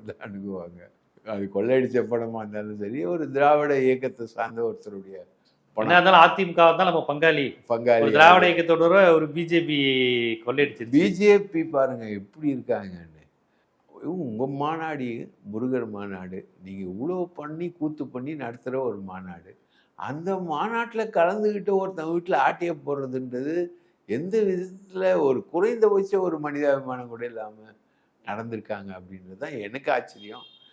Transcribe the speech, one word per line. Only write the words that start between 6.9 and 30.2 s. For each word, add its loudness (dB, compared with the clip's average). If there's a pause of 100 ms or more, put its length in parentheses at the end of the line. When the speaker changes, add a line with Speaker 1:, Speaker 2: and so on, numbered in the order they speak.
Speaker 2:
பங்காளி. 2 (220)
Speaker 1:
பங்காளி. 2
Speaker 2:
ஒரு 2
திராவிட 10
இயக்கத்தோட 6
ஒரு 4
பி -4
ஜே 2
பி -2 (640)
கொள்ளையடிச்சிருச்சு. 0
Speaker 1:
பி 4
ஜே 6
பி -4
பாருங்க -2
எப்படி -6
இருக்காங்கன்னு. -6 (1000)
உங்க -6
மாநாடு -6 (360)
முருகர் -4
மாநாடு, -10 (160)
நீங்க -14
இவ்வளோ -6
பண்ணி -10
கூத்து -8
பண்ணி -10
நடத்துற -8
ஒரு -4
மாநாடு, -16 (480)
அந்த -6
மாநாட்டுல -6
கலந்துக்கிட்டு 0
ஒருத்தன் -4
வீட்டுல -2
ஆட்டைய 0 (120)
போடுறதுன்றது -6 (540)
எந்த -2
விதத்துல 0
ஒரு 2
குறைந்தபட்ச 2
ஒரு -2
மனிதாபிமானம் -2
கூட -10
இல்லாம -12 (720)
நடந்திருக்காங்க -8
அப்படின்றது -18
தான் -10
எனக்கு -6
ஆச்சரியம். -6 (280)